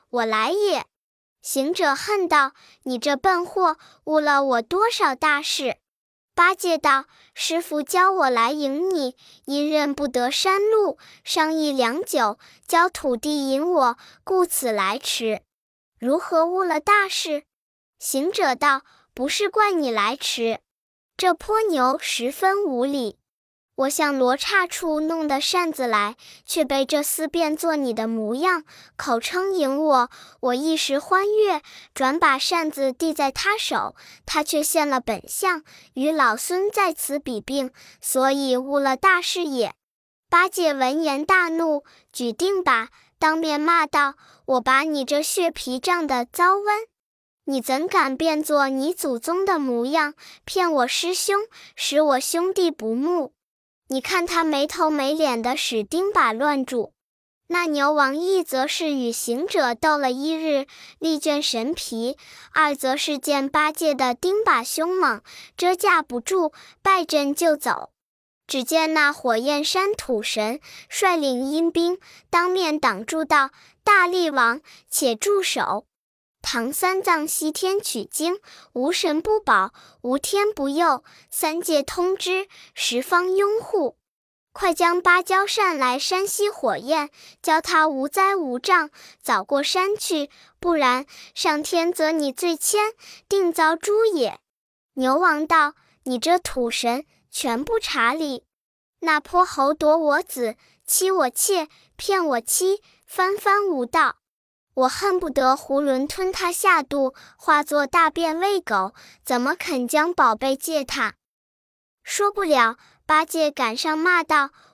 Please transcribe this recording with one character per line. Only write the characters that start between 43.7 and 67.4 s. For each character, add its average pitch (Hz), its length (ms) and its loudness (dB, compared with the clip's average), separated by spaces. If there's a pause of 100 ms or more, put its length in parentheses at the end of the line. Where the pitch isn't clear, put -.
道 285 280 0 (440)
：“我 - 0 -
把 262 220 2
你 294 240 -2
这 294 180 0
血 339 260 0
皮 254 300 -6
仗 349 260 0
的 254 200 -2
糟 370 320 2
瘟， 415 280 -2 (600)
你 277 160 -2
怎 269 260 -2
敢 269 300 2
变 311 260 0
作 285 240 2
你 269 260 -2
祖 269 240 -4
宗 349 280 -2
的 381 120 2
模 247 280 -2
样， 302 300 0 (280)
骗 359 260 0
我 269 160 2
师 339 280 -2
兄， 403 340 0 (300)
使 285 240 2
我 277 180 4
兄 349 340 -2
弟 370 160 2
不 220 240 -6
睦？ 302 380 -2 (600)
你 262 80 -2
看 349 240 -2
他 339 200 0
没 294 240 0
头 330 200 -2
没 294 280 0
脸 269 260 0
的 247 160 -2
使 220 260 -2
钉 381 300 -2
耙 262 180 4
乱 269 320 0
住。” 247 300 -6 (540)
那 349 180 -2
牛 294 260 2
王 277 240 2
一 359 280 0
则 262 240 -2
是 302 260 -2
与 247 180 -2
行 247 360 -4
者 277 260 0
斗 302 240 2
了 269 140 0
一 277 200 -4
日， 311 360 -2 (320)
力 320 200 -2
倦 294 220 0
神 247 320 -4
疲， 240 420 -6 (360)
二 294 240 2
则 269 200 -2
是 294 220 -4
见 277 320 -2
八 302 220 2
戒 311 240 0
的 254 180 0
钉 403 320 0
耙 269 180 2
凶 330 320 -4
猛， 277 280 0 (340)
遮 359 160 2
架 359 300 2
不 240 180 -6
住， 349 320 -2 (300)
败 381 200 2
阵 285 300 0
就 311 240 0